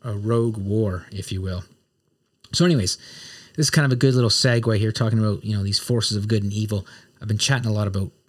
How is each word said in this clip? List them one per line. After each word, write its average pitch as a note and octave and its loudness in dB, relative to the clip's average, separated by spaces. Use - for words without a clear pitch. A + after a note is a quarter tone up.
a A2+ -8
rogue A2+ 0
war, G2 -2
if F#2+ -10
you F#2+ -6
will. F#2 -6
So - 2
anyways, C#3 2
this D3+ 0
is - -2
kind D3+ 4
of C3+ 2
a B2+ 2
good C3 4
little A#2+ 4
segue A#2 2
here, A2 0
talking A2+ 0
about, G#2+ 0
you G#2+ -2
know, G2+ 0
these G2 0
forces A2+ -2
of G#2 -4
good A2 2
and G2+ -4
evil. G#2 -2
I've G#2+ -8
been G#2+ 0
chatting B2 0
a A2 0
lot G#2 0
about G2 -4